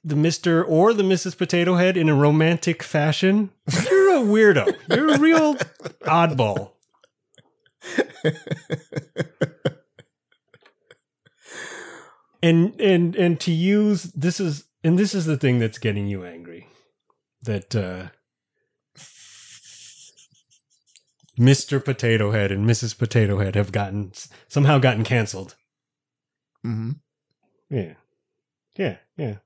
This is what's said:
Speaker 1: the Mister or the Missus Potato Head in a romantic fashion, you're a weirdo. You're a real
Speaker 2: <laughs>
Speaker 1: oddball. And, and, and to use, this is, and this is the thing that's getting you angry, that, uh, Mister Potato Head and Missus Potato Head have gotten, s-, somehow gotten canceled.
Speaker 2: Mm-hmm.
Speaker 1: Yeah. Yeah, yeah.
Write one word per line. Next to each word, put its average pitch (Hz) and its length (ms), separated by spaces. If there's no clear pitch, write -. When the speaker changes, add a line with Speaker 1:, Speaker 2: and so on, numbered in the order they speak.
Speaker 1:
the 151 120
Mister 165 480
or 170 280
the 208 120
Missus 185 320
Potato 175 400
Head 185 200
in 160 140
a 147 60
romantic 156 680
fashion, 190 720
you're 381 240
a 269 60
weirdo. 208 540
You're 294 240
a 277 60
real 311 360
Speaker 2:
<laughs> - 500
Speaker 1:
oddball. 135 680
And, 170 380
and, 180 340
and 175 260
to 175 100
use, 196 520
this 170 360
is, 156 260
and 165 140
this 202 160
is 175 120
the 151 120
thing 123 220
that's 113 180
getting 101 300
you 98 180
angry, 85 420
that, 107 320
uh, 92 320
Mister 135 420
Potato 113 520
Head 101 200
and 101 160
Missus 117 260
Potato 104 460
Head 98 160
have 101 160
gotten, 101 420
s-, - 140
somehow 143 320
gotten 117 240
canceled. 104 520
Speaker 2:
Mm-hmm. 113 260
Speaker 1:
Yeah. 95 240
Yeah, 147 220
yeah. 120 180